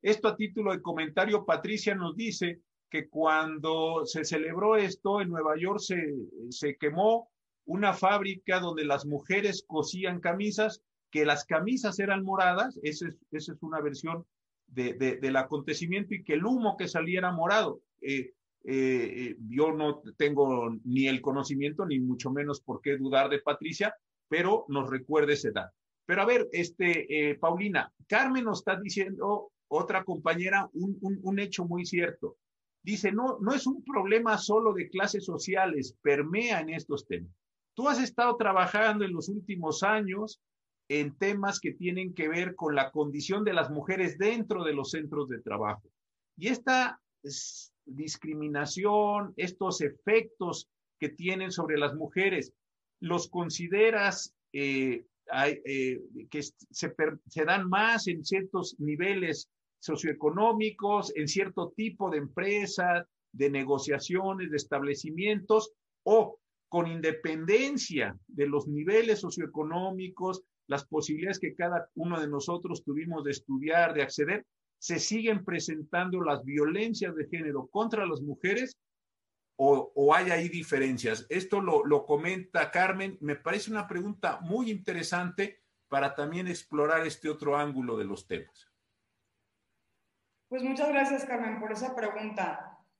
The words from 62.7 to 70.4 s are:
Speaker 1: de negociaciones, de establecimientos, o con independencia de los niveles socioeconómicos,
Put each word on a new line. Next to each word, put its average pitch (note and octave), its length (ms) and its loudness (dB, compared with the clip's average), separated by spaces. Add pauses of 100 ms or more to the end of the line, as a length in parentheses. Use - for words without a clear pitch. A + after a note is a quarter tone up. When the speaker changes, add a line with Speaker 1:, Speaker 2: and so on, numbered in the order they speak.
Speaker 1:
de C#3 180 2
negociaciones, D3 1000 0
de D3+ 60 -2
establecimientos, E3 1160 0 (320)
o G#3 340 6 (320)
con E3+ 160 2
independencia D#3+ 1300 0 (100)
de C#3+ 200 0
los C#3+ 200 0
niveles G3+ 540 4
socioeconómicos, F#3 1200 -4 (260)